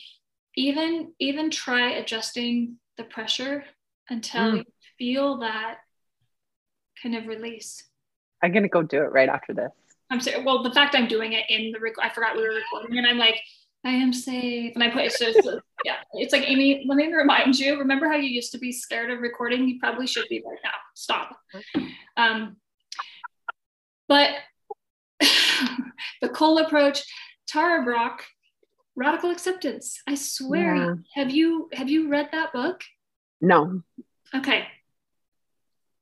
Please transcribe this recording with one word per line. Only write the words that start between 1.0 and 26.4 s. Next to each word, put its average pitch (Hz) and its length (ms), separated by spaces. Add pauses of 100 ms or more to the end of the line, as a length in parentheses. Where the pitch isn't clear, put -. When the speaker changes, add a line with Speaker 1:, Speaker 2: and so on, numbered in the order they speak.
Speaker 1:
even 285 300
try 247 420
adjusting 240 840 (200)
the 226 80
pressure 262 580 (460)
until 226 420
Speaker 2:
Mm. 214 60
Speaker 1:
you - 80 (320)
feel 269 400
that 220 400 (1200)
kind 233 140
of 220 100
release. 220 640 (540)
Speaker 2:
I'm 175 80
gonna 202 160
go 170 160
do 147 200
it - 80
right 135 180
after - 240
this. 120 180 (400)
Speaker 1:
I'm 247 80
sorry. 254 240
Well, 262 180
the 240 120
fact 285 200
I'm 247 140
doing 220 260
it 220 160
in 220 220
the 220 80
rec-, 226 200
I 226 100
forgot 226 260
we 226 80
were 220 100
recording, 226 440
and 240 100
I'm 240 100
like, 226 240 (440)
"I 254 60
am 254 220
safe." 247 640
And 233 80
I 233 80
put, 254 220
so, 226 180
so, - 280 (240)
yeah, - 200 (100)
it's - 200
like, - 140
"Amy, 277 400
let 277 100
me 320 140
remind 277 460
you, 277 220
remember 269 280
how 311 100
you 277 120
used 240 220
to 240 80
be 247 120
scared 240 380
of 240 120
recording? 240 460
You 254 120
probably 240 260
should 233 240
be - 160
right 226 180
now. - 140 (160)
Stop." - 460 (800)
Um, 220 400 (1500)
but 285 280 (840)
<laughs> - 0
the - 1080
Cole 320 300